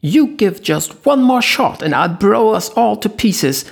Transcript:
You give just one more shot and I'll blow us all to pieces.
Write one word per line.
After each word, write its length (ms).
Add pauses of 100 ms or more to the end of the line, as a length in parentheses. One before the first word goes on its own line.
You 280
give 340
just 420
one 180
more 200
shot 400
and 120
I'll 140
blow 460
us 160
all 260
to 120
pieces. 640